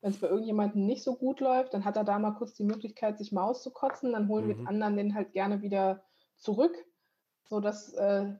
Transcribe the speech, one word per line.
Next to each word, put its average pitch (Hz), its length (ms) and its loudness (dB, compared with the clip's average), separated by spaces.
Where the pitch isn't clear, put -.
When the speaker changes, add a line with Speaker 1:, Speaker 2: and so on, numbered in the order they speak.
Speaker 1:
Wenn's 196 180 -2
bei 180 80 0
irgendjemandem 208 580 2
nicht 233 180 0
so 254 120 0
gut 262 240 -2
läuft, 262 340 2
dann 202 120 -2
hat 208 100 0
er 214 80 2
da 202 160 2
mal 214 140 0
kurz 214 200 -8
die 208 120 -4
Möglichkeit, 214 520 -2
sich 208 140 -8
mal 185 120 0
auszukotzen. 254 720 -2
Dann 208 140 0
holen 214 200 0
wir 208 100 -2
Speaker 2:
Mhm. 120 80 -8
Speaker 1:
anderen 208 320 0
den 202 180 0
halt 202 160 -4
gerne 196 300 0
wieder 190 420 0
zurück, 240 400 2
sodass, 208 480 -4
äh, 202 460 2